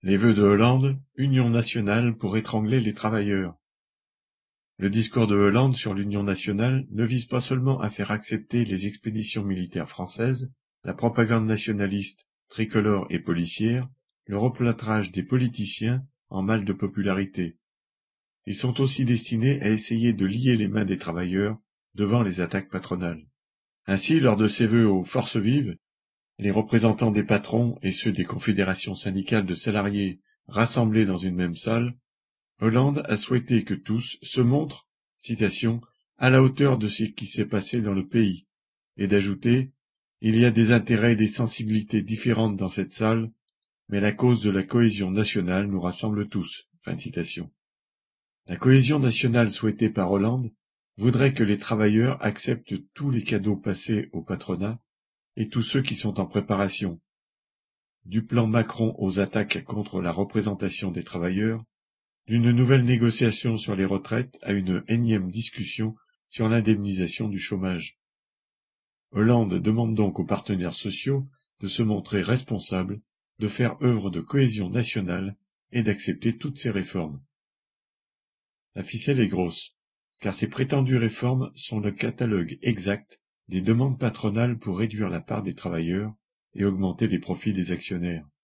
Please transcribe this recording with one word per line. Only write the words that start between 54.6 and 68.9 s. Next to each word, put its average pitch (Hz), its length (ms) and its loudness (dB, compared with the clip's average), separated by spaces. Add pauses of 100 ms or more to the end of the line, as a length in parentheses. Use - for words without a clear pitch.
et 113 100 -2
tous 120 140 -2
ceux 135 200 0
qui 135 140 -4
sont 104 240 -4
en 95 60 0
préparation. 95 760 -2 (1040)
Du 113 220 -4
plan 120 220 2
Macron 113 500 0
aux 95 240 0
attaques 98 420 -2
contre 104 380 -6
la 87 100 -2
représentation 98 800 -2
des 85 120 -6
travailleurs, 101 600 -2 (640)
d'une 117 240 4
nouvelle 123 320 6
négociation 117 720 2
sur 107 200 -4
les 95 100 0
retraites 107 560 -4
à 104 100 -6
une 92 380 0
énième 110 420 2
discussion 110 640 -6 (320)
sur 110 220 0
l'indemnisation 101 800 2
du 98 100 -6
chômage. 92 580 -4 (1120)